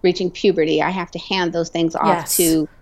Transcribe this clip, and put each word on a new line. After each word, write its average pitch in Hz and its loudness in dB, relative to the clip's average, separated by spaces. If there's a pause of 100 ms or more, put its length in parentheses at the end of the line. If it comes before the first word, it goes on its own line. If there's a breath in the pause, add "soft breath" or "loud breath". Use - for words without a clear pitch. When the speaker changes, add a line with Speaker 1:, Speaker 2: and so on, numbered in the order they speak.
Speaker 1:
reaching 180 0
puberty. 160 2
I 147 0
have 185 -6
to 180 -10
hand 180 -2
those 170 -2
things 165 -2
off - 0
Speaker 2:
Yes. 165 0
Speaker 1:
to 160 2 (140)